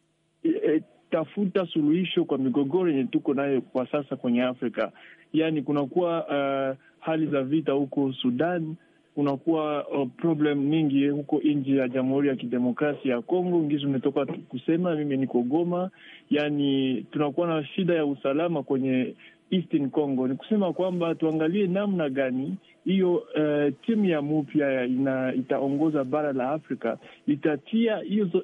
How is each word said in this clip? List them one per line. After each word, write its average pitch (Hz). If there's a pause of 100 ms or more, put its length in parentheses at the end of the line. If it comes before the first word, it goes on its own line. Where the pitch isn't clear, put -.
(440)
e, 330 (180)
e, - (300)
tafuta 180
suluhisho 165
kwa 147
migogoro 139
yenye 135
tuko 151
nayo 139
kwa 127
sasa 143
kwenye 123
Afrika. 123 (420)
Yaani 156
kunakuwa, 151
uh, 139 (220)
hali 160
za 139
vita 147
huko 139
Sudan, 156 (400)
kunakuwa, 147
uh, 139 (100)
problem 147
mingi 143
huko 143
nje 139
ya 131
Jamhuri 135
ya 135
Kidemokrasia 123
ya 120
Kongo. 180
Ngizi 147
umetoka 139
tu - (160)
kusema, 170
mimi 147
niko 127
Goma. 175 (400)
Yaani 139
tunakuwa 147
na 156
shida 175
ya 160
usalama 143
kwenye 131 (360)
Eastern 160
Congo. 135
Ni 135
kusema 196
kwamba 175
tuangalie 160
namna 185
gani 135 (280)
hiyo, 185
uh, 147 (120)
timu 214
ya 160
mpya 143
ina-, 131
itaongoza 139
bara 147
la 131
Afrika, 123 (300)
itatia 165
hiyo 190
zo-, 185